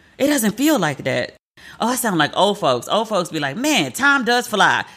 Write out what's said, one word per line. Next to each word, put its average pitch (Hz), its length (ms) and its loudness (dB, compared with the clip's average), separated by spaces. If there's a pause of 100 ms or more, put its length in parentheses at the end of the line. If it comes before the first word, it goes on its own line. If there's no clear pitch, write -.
(180)
It 277 100 0
doesn't 220 260 0
feel 285 260 2
like 151 240 -4
that. 127 320 -4 (440)
Oh, 226 100 -2
I 254 60 -2
sound 208 220 -2
like 147 180 2
old 202 240 2
folks. 127 280 0
Old 214 220 0
folks 185 200 -2
be 156 100 -4
like, 143 180 -6
"Man, 233 340 0
time 277 320 0
does 240 240 0
fly, 156 380 2 (120)